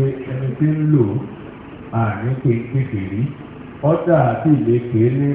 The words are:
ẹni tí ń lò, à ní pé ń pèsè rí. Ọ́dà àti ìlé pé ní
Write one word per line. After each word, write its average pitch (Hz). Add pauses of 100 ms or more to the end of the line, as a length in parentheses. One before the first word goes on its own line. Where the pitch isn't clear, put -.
(240)
ẹni 131
tí 151
ń 156
lò, 143 (840)
à 117 (140)
ní 110
pé 131
ń 113
pèsè 117
rí. 101 (580)
Ọ́dà 170
àti 117
ìlé 117
pé 110
ní 139